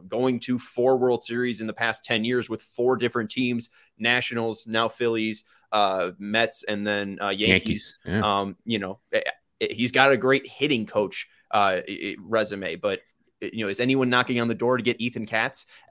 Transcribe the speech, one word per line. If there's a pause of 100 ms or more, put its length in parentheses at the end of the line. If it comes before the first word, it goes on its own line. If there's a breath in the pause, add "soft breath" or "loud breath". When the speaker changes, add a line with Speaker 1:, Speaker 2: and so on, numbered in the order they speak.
Speaker 1:
going
to
four
World
Series
in
the
past
ten
years
with
four
different
teams, (260 soft breath)
Nationals,
now
Phillies, (280 soft breath)
uh,
Mets,
and
then,
uh,
Yankees.
Speaker 2:
Yankees,
yeah.
Speaker 1:
Um,
you
know, (120)
eh, (380)
eh,
he's
got
a
great
hitting
coach, (220 soft breath)
uh,
i-,
i-,
resume,
but, (420)
you
know,
is
anyone
knocking
on
the
door
to
get
Ethan
Katz (260 soft breath)